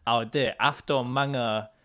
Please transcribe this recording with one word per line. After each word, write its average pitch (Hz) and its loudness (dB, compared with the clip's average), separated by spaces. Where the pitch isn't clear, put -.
au 117 2
de, 120 0
after 135 0
manga, 123 -2